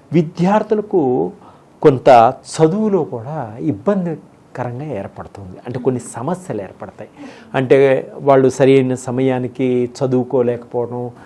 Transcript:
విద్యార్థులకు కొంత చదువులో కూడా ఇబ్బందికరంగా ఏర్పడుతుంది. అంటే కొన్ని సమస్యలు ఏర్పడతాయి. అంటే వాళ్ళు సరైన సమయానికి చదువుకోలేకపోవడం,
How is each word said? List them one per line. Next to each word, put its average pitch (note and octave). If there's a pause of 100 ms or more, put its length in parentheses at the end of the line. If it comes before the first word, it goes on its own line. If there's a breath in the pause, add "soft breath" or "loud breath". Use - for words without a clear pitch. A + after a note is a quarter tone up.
(140 loud breath)
విద్యార్థులకు F3+ (500 soft breath)
కొంత C3 (120)
చదువులో F#3
కూడా B2
ఇబ్బందికరంగా D3+
ఏర్పడుతుంది. G2+ (100)
అంటే A#2+
కొన్ని B2
సమస్యలు B2+
ఏర్పడతాయి. - (460 loud breath)
అంటే C3+
వాళ్ళు C3+
సరైన C3
సమయానికి B2+ (100)
చదువుకోలేకపోవడం, B2 (140 loud breath)